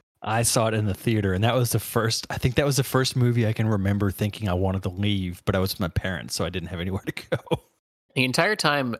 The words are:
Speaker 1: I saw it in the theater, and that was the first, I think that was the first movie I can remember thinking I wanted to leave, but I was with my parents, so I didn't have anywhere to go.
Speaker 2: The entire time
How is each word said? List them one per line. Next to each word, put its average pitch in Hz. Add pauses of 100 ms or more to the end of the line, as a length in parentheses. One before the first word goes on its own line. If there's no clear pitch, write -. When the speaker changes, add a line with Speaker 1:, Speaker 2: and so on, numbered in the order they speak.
(220)
Speaker 1:
I 113
saw 113
it 110
in 110
the 101
theater, 107
and 92
that 117
was 127
the 110
first, -
I -
think 131
that 147
was 139
the 135
first -
movie 120
I 107
can 110
remember 101
thinking 104
I 87
wanted 95
to 95
leave, 92
but 101
I -
was 95
with -
my 90
parents, 85
so -
I 90
didn't 90
have 87
anywhere 92
to - (240)
go. - (540)
Speaker 2:
The 127
entire 165
time 143